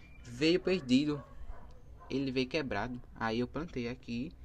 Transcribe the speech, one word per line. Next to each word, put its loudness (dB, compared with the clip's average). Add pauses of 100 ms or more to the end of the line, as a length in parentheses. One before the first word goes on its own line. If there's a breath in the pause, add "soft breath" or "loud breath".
(220 loud breath)
Veio 4
perdido. 4 (880)
Ele 0
veio 2
quebrado. 0 (160)
Aí 2
eu 2
plantei -4
aqui. -4 (140 loud breath)